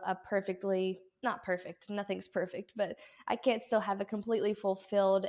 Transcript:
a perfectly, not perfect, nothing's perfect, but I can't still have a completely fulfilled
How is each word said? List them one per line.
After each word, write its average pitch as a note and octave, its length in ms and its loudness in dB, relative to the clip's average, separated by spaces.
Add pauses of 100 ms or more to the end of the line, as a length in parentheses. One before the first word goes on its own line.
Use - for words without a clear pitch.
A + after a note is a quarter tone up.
a F#3 100 0
perfectly, F#3+ 880 -2 (220)
not A#3+ 200 -2
perfect, F3+ 460 -4
nothing's G3+ 380 -4
perfect, F#3 480 -4
but G3 220 -2 (300)
I - 80 2
can't A3+ 280 2
still A3 180 2
have G3+ 200 0
a G3 40 -6
completely G#3 480 0
fulfilled G3 760 2